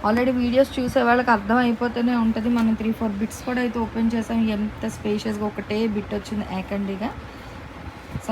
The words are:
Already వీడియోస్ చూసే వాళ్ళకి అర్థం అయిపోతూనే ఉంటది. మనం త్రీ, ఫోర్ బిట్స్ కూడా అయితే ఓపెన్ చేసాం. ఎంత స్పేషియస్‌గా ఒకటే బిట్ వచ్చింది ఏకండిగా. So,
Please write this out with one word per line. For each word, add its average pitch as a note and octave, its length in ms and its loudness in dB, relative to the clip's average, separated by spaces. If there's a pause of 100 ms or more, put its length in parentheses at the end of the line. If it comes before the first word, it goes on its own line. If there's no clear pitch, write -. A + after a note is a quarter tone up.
Already B3 360 4
వీడియోస్ B3+ 360 4
చూసే B3+ 300 2
వాళ్ళకి B3 280 6
అర్థం G#3 300 2
అయిపోతూనే A#3+ 480 2 (120)
ఉంటది. A3+ 320 2
మనం A3 240 4
త్రీ, G#3+ 80 0 (100)
ఫోర్ G#3+ 220 0
బిట్స్ - 260 -6
కూడా B3 180 -2
అయితే A#3+ 200 -2
ఓపెన్ A3+ 300 0
చేసాం. A3+ 240 0 (180)
ఎంత G#3 260 -4 (140)
స్పేషియస్‌గా G#3 540 -2
ఒకటే G#3 260 -4 (180)
బిట్ G#3 220 -4
వచ్చింది G3+ 280 -4 (140)
ఏకండిగా. G3 500 -4 (1120)
So, - 80 -10